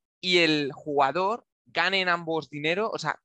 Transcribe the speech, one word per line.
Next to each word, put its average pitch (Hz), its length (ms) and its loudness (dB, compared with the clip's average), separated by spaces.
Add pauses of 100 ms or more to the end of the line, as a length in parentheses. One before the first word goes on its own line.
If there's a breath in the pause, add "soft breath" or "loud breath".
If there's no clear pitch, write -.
(200)
y 180 200 2
el 151 320 2
jugador 151 720 0 (200)
ganen 180 440 0
ambos 165 400 -2
dinero? 165 400 -2
O - 80 -6
sea, - 280 -6